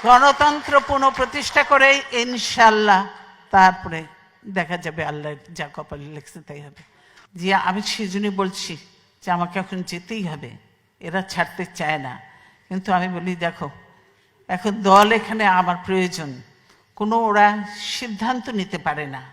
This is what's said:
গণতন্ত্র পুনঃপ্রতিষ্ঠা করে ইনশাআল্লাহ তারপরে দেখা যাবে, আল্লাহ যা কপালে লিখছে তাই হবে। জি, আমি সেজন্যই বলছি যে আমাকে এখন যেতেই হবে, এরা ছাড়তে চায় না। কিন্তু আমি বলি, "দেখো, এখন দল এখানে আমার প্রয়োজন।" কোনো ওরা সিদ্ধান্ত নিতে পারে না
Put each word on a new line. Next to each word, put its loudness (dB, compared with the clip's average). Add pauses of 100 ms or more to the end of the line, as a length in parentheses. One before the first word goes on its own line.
গণতন্ত্র 4
পুনঃপ্রতিষ্ঠা 0
করে 4 (100)
ইনশাআল্লাহ 4 (440)
তারপরে 4 (440)
দেখা -4
যাবে, -6
আল্লাহ -8 (200)
যা -10
কপালে -14
লিখছে -18
তাই -18
হবে। -20 (520)
জি, -2
আমি 0
সেজন্যই -4
বলছি -6 (440)
যে -6
আমাকে -4
এখন -8
যেতেই -10
হবে, -10 (500)
এরা -6
ছাড়তে -6 (100)
চায় -4
না। -10 (500)
কিন্তু -4
আমি 0
বলি, -6
"দেখো, -6 (760)
এখন -4
দল 6
এখানে -2
আমার 2 (100)
প্রয়োজন।" -4 (540)
কোনো -2
ওরা 4 (220)
সিদ্ধান্ত -6
নিতে -4
পারে -4
না -12 (120)